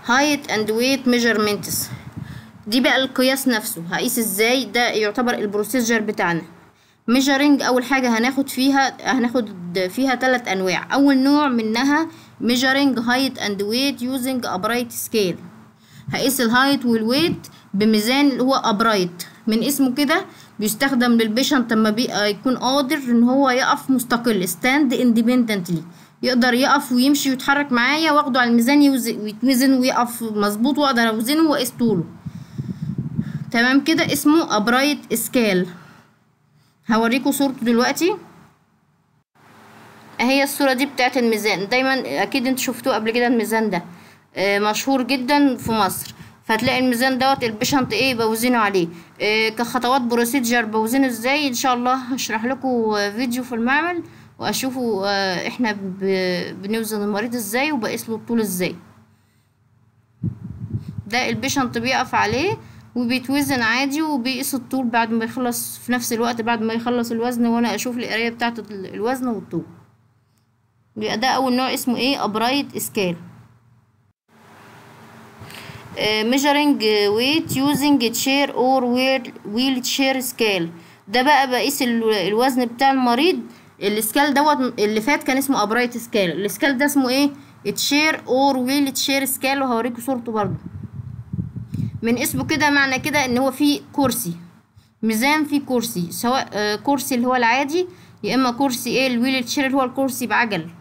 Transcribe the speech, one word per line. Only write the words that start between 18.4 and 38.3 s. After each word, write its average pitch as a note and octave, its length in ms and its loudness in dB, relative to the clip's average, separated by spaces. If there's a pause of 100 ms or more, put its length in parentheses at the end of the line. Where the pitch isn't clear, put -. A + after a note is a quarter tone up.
هو C4 120 2
ابرايت، G#3 680 0 (240)
من A3 160 0
اسمه C#4 320 0
كده D#4 300 2 (360)
بيستخدم A#3+ 520 2
للبيشنت A#3 600 2
لما A3 180 4
بيبقى G#3 400 0
يكون A#3 260 -2
قادر C4+ 400 0
ان A#3+ 260 2
هو C4 280 4
يقف C4 400 0
مستقل، A#3 580 0
stand C4 460 2
independently، A3+ 840 2 (420)
يقدر B3 320 2
يقف C4 380 2
ويمشي C4+ 380 2
ويتحرك C#4 420 0
معايا، D4 400 2
واخده C4+ 280 2
على A#3+ 100 2
الميزان A#3+ 320 6
يوز-، B3 360 2
ويتوزن B3 560 2
ويقف B3 480 0
مظبوط، G#3+ 560 0
واقدر B3 300 2
اوزنه C#4 420 2
واقيس B3+ 200 0
طوله. G#3+ 340 0 (1500)
تمام C4 340 4
كده، D#4+ 280 2
اسمه D4 440 2
ابرايت A#3+ 580 0
Scale. G#3 520 2 (1200)
هوريكوا A#3+ 420 2
صورته C4+ 320 -2
دلوقتي. C#4 520 2 (2000)